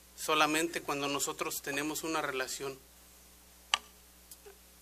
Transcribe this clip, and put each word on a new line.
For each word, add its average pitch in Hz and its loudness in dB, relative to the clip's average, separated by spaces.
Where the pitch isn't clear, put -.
solamente 156 4
cuando 143 -2
nosotros 151 -2
tenemos 147 -2
una 160 0
relación 135 -2